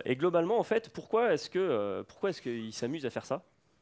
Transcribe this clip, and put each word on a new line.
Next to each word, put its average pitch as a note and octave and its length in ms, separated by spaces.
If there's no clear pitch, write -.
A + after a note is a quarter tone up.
et B2+ 100
globalement, F3 420
en F#3+ 40
fait, - 260
pourquoi A3 460
est-ce - 160
que, F3+ 80
euh, G2+ 460
pourquoi - 260
est-ce - 100
qu'ils A2+ 320
s'amusent C3+ 340
à A2+ 40
faire - 160
ça ? D3 180